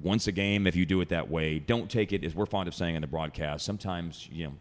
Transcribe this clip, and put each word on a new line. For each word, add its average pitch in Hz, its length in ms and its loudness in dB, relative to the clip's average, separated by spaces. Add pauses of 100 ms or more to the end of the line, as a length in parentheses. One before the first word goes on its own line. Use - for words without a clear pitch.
once 104 260 2
a 98 40 0
game, 101 360 4
if 85 80 4
you 90 100 6
do 92 140 4
it 85 80 0
that 82 200 0
way, 78 300 0
don't 110 320 0
take 107 220 2
it, 98 100 0
as 80 140 -4
we're 104 100 2
fond 95 220 -2
of 80 80 -8
saying 85 180 0
in 80 60 -2
the 76 80 -4
broadcast, 76 560 -4
sometimes, 87 640 -6
you 80 160 -6
know, 69 140 -6